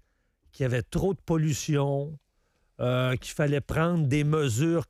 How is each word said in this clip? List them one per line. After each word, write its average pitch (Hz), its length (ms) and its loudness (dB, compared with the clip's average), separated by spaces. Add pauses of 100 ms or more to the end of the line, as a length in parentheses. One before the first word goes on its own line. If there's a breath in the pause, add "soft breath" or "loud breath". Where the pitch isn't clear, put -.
(520)
qu'il - 120 -6
y - 20 2
avait 123 160 0
trop 180 320 -2
de - 120 -10
pollution, 147 960 0 (640)
euh, 127 340 0
qu'il - 180 -8
fallait 143 280 0
prendre 165 440 0
des 147 200 2
mesures 151 640 2